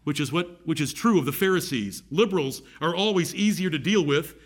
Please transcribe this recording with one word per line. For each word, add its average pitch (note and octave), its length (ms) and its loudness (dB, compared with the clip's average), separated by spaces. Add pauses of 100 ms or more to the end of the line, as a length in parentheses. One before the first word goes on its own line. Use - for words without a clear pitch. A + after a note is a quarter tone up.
which - 160 -2
is C3+ 100 -2
what, F3 360 -2
which D#3+ 140 -2
is C3+ 120 -2
true A3+ 260 4
of C#3 60 2
the C#3+ 80 -2
Pharisees. C#3+ 800 0
Liberals E3+ 500 0 (220)
are E3 120 0
always F#3+ 400 0
easier F#3 360 0
to D3+ 80 -2
deal F#3 260 2
with, D3 300 0 (120)